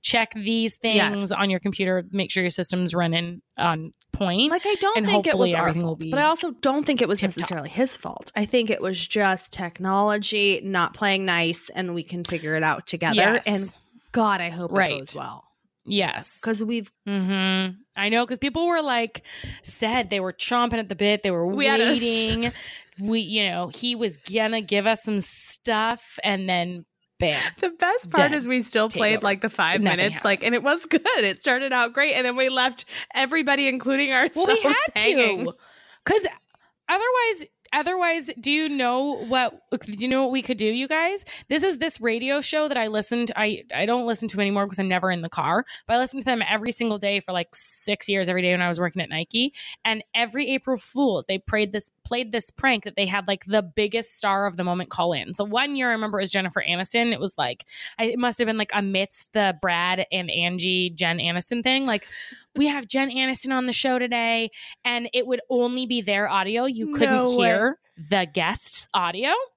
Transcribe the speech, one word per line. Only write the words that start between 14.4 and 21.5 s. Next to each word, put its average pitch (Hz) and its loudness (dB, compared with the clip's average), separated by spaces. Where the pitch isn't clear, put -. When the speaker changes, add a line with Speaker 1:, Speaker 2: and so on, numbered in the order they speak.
Speaker 2:
I 170 -4
hope 170 -8
Speaker 1:
Right. 185 2
Speaker 2:
it - -2
goes 135 -10
well. 131 -12
Speaker 1:
Yes. - -2
Speaker 2:
'Cause 226 -2
we've 220 -4
Speaker 1:
Mm-hmm. 190 0
I 202 -2
know, 233 4
'cause 247 -6
people 302 0
were, 339 2
like, 240 -2
said 226 -2
they 202 0
were 185 -4
chomping 240 0
at 208 -4
the 196 -4
bit. 208 2
They 196 0
were 170 2
Speaker 2:
We 202 0